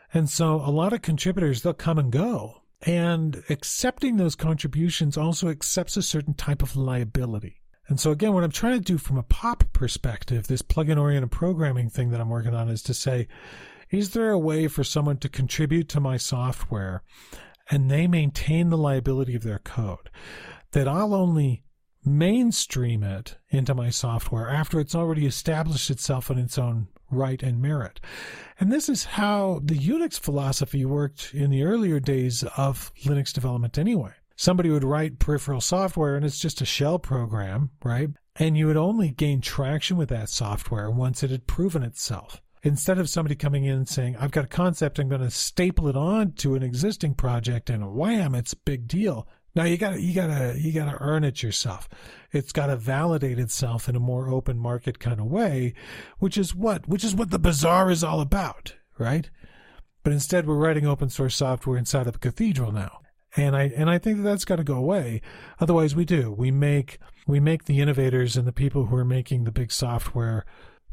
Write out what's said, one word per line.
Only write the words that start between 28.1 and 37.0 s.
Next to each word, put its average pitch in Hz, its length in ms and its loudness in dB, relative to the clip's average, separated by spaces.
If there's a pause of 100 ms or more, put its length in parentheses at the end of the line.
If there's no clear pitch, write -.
And 190 120 4
this 302 180 0
is 254 140 0
how 202 600 0
the 151 140 0
Unix 302 420 0
philosophy 139 640 -2
worked 143 480 -2
in 143 180 2
the 135 120 2
earlier 185 360 2
days 127 440 0 (120)
of 135 360 -2 (120)
Linux 139 300 0
development 120 440 -2
anyway. 170 360 0 (220)
Somebody 180 340 4
would 147 140 4
write 147 360 0
peripheral 143 420 2
software 175 540 0
and 143 100 0
it's 143 140 -4
just - 220 -4
a 127 40 0
shell 151 320 0
program, 113 720 -2 (120)